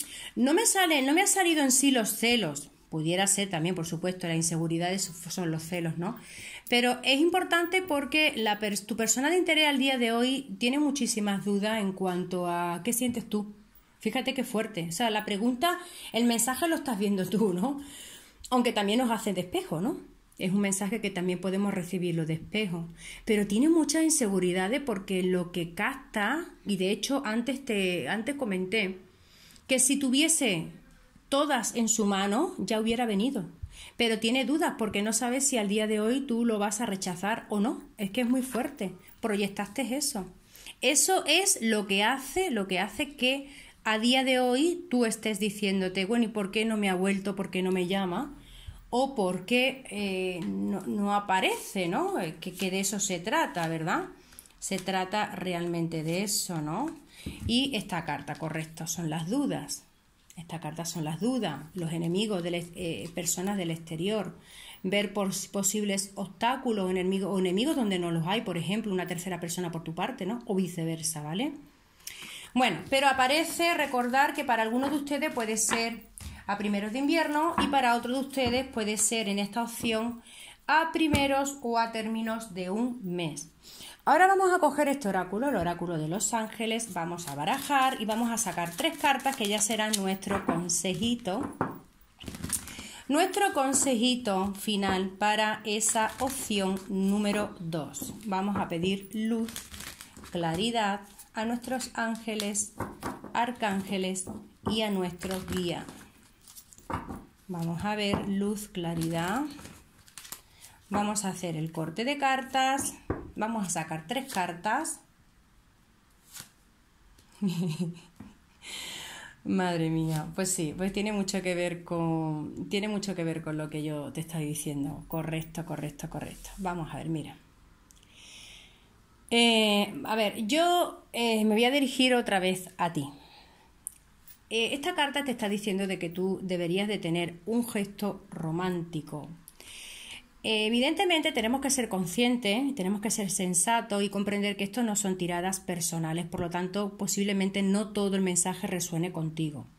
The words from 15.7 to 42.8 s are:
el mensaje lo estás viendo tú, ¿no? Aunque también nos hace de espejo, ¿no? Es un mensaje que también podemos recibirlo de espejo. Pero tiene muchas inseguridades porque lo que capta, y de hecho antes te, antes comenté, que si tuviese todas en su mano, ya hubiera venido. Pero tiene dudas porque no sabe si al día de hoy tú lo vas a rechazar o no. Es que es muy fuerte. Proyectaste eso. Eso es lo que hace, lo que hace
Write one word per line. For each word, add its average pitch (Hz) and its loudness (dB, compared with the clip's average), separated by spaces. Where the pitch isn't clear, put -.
el 233 4
mensaje 240 2
lo 330 4
estás 247 -2
viendo 196 2
tú, 202 4
¿no? 254 0
Aunque 247 4
también 214 2
nos 247 2
hace 214 0
de 180 -2
espejo, 180 -2
¿no? 262 -2
Es 180 0
un 202 4
mensaje 202 0
que 208 -2
también 180 -2
podemos 190 0
recibirlo 175 -2
de 160 -2
espejo. 175 -4
Pero 208 4
tiene 220 4
muchas 320 4
inseguridades 196 2
porque 196 -2
lo 180 2
que 170 -4
capta, 240 -2
y 202 0
de 185 2
hecho 269 0
antes 240 -2
te, 180 0
antes 220 -2
comenté, 190 -2
que 262 4
si 277 4
tuviese 262 2
todas 269 2
en 226 2
su 220 4
mano, 202 2
ya 214 0
hubiera 226 2
venido. 214 0
Pero 226 2
tiene 226 2
dudas 294 2
porque 202 0
no 214 0
sabe 247 0
si 262 2
al 208 2
día 214 2
de 214 2
hoy 233 2
tú 240 0
lo 220 2
vas 208 0
a 240 -2
rechazar 196 -2
o 214 0
no. 262 0
Es 196 -2
que 254 0
es 233 2
muy 254 2
fuerte. 240 -4
Proyectaste 208 -2
eso. 233 -2
Eso 302 4
es 359 4
lo 220 2
que 202 2
hace, 277 0
lo 202 0
que 185 0
hace 285 -4